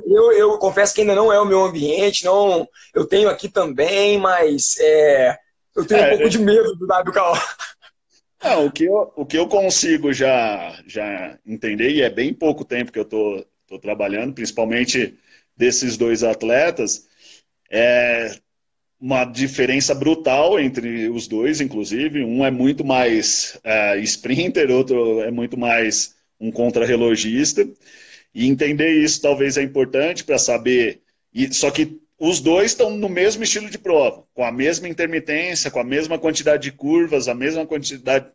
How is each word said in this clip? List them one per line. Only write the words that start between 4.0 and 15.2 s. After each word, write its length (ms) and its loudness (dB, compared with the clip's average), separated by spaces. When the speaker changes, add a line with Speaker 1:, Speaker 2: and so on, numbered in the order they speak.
Speaker 1:
mas, 640 0
é, 560 4
eu 100 -2
tenho 160 4
um 40 6
Speaker 2:
É, 60 4
Speaker 1:
pouco 140 4
Speaker 2:
eu 40 4
Speaker 1:
de 100 0
medo 380 4
do 100 -10
W 260 -2
K 200 2
O. 40 0
Speaker 2:
Não, 220 2
o 60 -4
que 120 -2
eu, 300 0
o 100 -8
que 140 -2
eu 80 2
consigo 680 0
já, 720 0
já 640 -10
entender, 440 -2
e 120 0
é 80 2
bem 240 -4
pouco 300 -2
tempo 260 -6
que 80 -8
eu 60 -4
tô, 400 -4
tô 100 -18
trabalhando, 560 -6
principalmente 840 -4